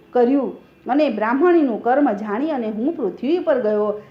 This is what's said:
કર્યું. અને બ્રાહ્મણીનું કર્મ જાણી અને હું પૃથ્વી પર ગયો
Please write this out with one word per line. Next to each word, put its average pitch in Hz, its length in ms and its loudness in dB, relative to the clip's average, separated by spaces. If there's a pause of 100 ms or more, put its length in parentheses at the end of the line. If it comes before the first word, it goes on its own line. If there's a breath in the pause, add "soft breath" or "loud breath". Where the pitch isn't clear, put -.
(120)
કર્યું. 247 600 0 (160)
અને 285 220 0
બ્રાહ્મણીનું 254 720 2
કર્મ 254 300 2
જાણી 214 380 -4
અને 233 200 -4
હું 226 220 -2
પૃથ્વી 269 460 -4
પર 294 220 0
ગયો 214 260 0 (240 loud breath)